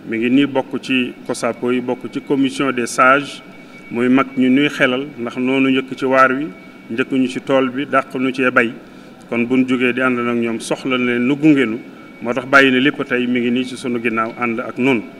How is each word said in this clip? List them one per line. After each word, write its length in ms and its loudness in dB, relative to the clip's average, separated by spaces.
mi 80 -4
ngi 120 0
nii 180 4
bokk 340 -4
ci 320 -4
cosapo 460 -4
yi, 100 0
bokk 300 -6
ci 100 -8
commission 500 0
des 160 -4
sages, 540 2
muy 180 0
mag 180 4
ñu 120 2
nuy 200 4
xelal, 380 -2
ndax 180 -8
noonu 320 0
njëkk 280 0
ci 80 -4
waar 260 6
wi, 160 -4
njëkk 200 -2
ñu 160 0
ci 140 -8
tool 280 2
bi, 160 -6
dàq 300 -2
ñu 180 -2
cee 180 0
bay. 220 2
Kon 180 -2
buñ 200 2
jógee 260 0
di 80 -4
ànd 180 0
nag 180 -2
ñoom, 220 -2
soxla 380 -4
na 80 0
leen 220 0
nu 80 0
gungenu, 440 2
moo 120 -4
tax 140 -6
bàyyi 240 6
na 80 2
lépp 280 0
tey 200 -2
mi 120 0
ngi 120 0
nii 140 0
ci 120 -12
sunu 240 -4
ginnaaw 380 -2
ànd 200 -4
ak 180 -8
nun. 240 2